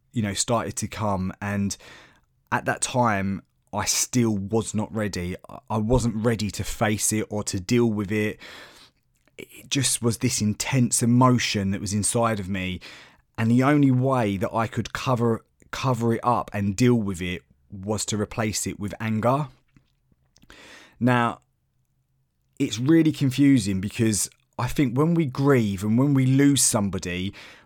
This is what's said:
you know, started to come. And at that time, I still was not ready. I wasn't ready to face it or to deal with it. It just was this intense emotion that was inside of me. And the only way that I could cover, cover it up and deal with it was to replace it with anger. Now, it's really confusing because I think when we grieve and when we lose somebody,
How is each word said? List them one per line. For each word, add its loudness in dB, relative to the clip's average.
you -2
know, -4
started -2
to -6
come. -2
And -2
at -2
that -2
time, -2
I -4
still 0
was -2
not -4
ready. -4
I -2
wasn't 2
ready 0
to -8
face -2
it 0
or -4
to -6
deal 2
with -2
it. -2
It -20
just 0
was 0
this -2
intense 0
emotion 4
that -6
was -6
inside 0
of -8
me. -4
And 0
the 4
only 4
way 0
that -4
I 0
could -6
cover, 0
cover 0
it -2
up 0
and -2
deal 4
with -2
it -4
was -6
to -4
replace -4
it -6
with -8
anger. 0
Now, 2
it's -4
really 4
confusing 2
because -2
I -4
think 0
when 2
we 2
grieve 2
and 2
when 4
we 4
lose 6
somebody, -2